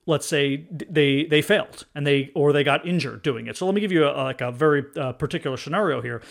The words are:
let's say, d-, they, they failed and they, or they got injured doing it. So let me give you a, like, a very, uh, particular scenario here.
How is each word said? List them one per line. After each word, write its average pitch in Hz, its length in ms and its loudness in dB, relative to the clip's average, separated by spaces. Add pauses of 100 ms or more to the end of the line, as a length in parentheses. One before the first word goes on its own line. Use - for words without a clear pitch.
let's 151 200 0
say, 143 300 0
d-, 156 320 -12
they, 143 360 4
they 151 180 2
failed - 420 0 (100)
and 147 120 -4
they, 139 280 2
or 147 200 4
they 143 100 2
got 143 240 0
injured 135 340 -2
doing 117 240 -4
it. 117 100 -10
So 185 100 -4
let 196 80 2
me 202 80 0
give 196 100 -2
you 156 160 4
a, - 20 0
like, 131 300 -4
a 123 100 -4
very, 143 340 2 (120)
uh, 135 160 -4
particular 147 460 -4
scenario 156 420 -2
here. 120 300 -8